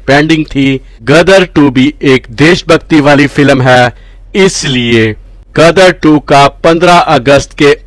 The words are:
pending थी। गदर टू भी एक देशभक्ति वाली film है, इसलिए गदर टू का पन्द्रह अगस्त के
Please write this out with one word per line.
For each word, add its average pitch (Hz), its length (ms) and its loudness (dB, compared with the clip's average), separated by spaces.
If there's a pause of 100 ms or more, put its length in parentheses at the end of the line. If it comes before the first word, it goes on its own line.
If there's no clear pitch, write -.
pending 151 400 0
थी। 139 340 -4 (240)
गदर 180 420 2
टू 143 240 0
भी 131 220 0 (120)
एक 131 280 0
देशभक्ति 156 680 0
वाली 143 280 0
film 139 340 -2
है, 123 300 0 (440)
इसलिए 120 800 -2 (420)
गदर 170 360 2
टू 156 280 0
का 143 260 0 (120)
पन्द्रह 175 400 2
अगस्त 143 600 -2
के 147 180 2 (100)